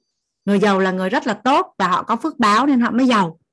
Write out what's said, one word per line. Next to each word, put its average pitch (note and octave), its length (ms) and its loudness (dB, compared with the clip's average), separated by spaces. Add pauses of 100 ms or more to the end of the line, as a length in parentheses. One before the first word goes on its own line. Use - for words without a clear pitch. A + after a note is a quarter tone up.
(440)
Người G3+ 160 0
giàu G3 200 2
là F#3+ 100 0
người F#3 200 -4
rất G3+ 160 -2
là A3 80 -2
tốt D4 440 -2
và F#3+ 100 0
họ - 140 -2
có A3+ 140 -4
phước D4 220 -6
báo A3 280 2
nên C4+ 140 2
họ A#3 100 0
mới B3 160 0
giàu. G3 320 0 (140)